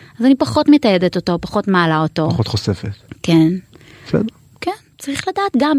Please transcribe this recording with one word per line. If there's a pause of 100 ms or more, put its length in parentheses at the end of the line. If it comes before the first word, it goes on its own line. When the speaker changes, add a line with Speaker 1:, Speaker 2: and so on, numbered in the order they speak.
(200)
Speaker 1:
אז
אני
פחות
מתעדת
אותו,
פחות
מעלה
אותו.
Speaker 2:
פחות
חושפת. (340)
Speaker 1:
כן. (600)
Speaker 2:
בסדר. (400)
Speaker 1:
כן, (260)
צריך
לדעת
גם